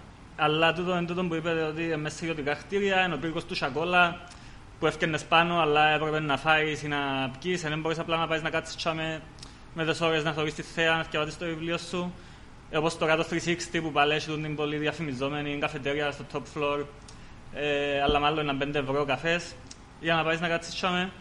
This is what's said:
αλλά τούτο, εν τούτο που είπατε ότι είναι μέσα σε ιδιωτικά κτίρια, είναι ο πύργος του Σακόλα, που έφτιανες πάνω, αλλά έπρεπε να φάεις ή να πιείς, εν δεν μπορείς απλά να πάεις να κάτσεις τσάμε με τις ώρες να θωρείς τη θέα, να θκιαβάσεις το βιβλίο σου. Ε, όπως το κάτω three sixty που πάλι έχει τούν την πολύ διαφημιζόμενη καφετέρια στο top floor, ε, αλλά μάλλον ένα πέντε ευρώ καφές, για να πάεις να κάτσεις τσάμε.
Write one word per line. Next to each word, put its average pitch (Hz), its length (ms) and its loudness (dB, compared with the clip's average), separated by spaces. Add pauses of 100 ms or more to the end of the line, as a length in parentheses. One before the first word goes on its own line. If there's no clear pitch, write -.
(360)
αλλά 156 360 4
τούτο, 175 200 0
εν 175 140 2
τούτο 180 180 -2
που 175 100 0
είπατε 165 280 0
ότι 156 220 -2
είναι 165 120 0
μέσα 151 200 -4
σε - 80 -8
ιδιωτικά 151 300 -2
κτίρια, 196 500 2
είναι 175 100 0
ο 143 40 -4
πύργος 160 260 -4
του 190 100 -8
Σακόλα, 170 680 2 (580)
που 160 80 2
έφτιανες 151 380 0
πάνω, 170 360 6
αλλά 151 280 6
έπρεπε 156 320 2
να 147 160 2
φάεις 156 460 2
ή 151 60 -6
να 139 420 0 (100)
πιείς, 175 240 -2
εν 151 60 -2
δεν 156 100 -2
μπορείς 160 180 0
απλά 165 180 0
να 165 100 2
πάεις 160 160 0
να 156 80 -2
κάτσεις 156 260 -2
τσάμε 160 460 -2 (520)
με 165 100 -2
τις 156 160 2
ώρες 160 240 4
να 160 80 2
θωρείς 151 220 -2
τη 165 80 -8
θέα, 165 340 2
να 160 80 -2
θκιαβάσεις 156 340 -2
το 185 60 -6
βιβλίο 165 340 -4
σου. 180 340 -4 (580)
Ε, 151 60 -2
όπως 160 220 2
το 170 80 2
κάτω 156 240 4
three 165 180 -2
sixty 170 340 -2
που 160 100 -4
πάλι 147 200 4
έχει 151 160 0
τούν 156 140 -4
την 151 140 -4
πολύ 147 200 -2
διαφημιζόμενη 147 840 -2
καφετέρια 147 520 -2
στο 139 220 -10
top 151 60 -4
floor, 143 460 -2 (680)
ε, 143 480 0
αλλά 147 160 4
μάλλον 147 200 2
ένα 147 180 0
πέντε 143 220 0
ευρώ 139 260 0
καφές, 165 500 0 (460)
για 165 140 2
να 160 100 2
πάεις 160 160 2
να 175 80 0
κάτσεις 165 260 -2
τσάμε. 180 360 0 (100)